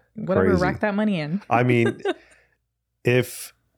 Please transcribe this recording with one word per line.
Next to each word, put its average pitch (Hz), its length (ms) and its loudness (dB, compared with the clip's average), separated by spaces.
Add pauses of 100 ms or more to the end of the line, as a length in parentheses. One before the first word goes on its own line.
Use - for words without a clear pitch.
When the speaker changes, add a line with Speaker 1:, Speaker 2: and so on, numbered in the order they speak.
(160)
Speaker 1:
whatever, 190 340 0
Speaker 2:
Crazy. 180 120 2
Speaker 1:
rack 185 200 -2
that 208 140 -2
money 208 260 -2
in. 156 280 -4
Speaker 2:
I 120 140 2
mean, 120 380 2 (500)
Speaker 1:
<laughs> - 540 -20
Speaker 2:
if - 480 0 (240)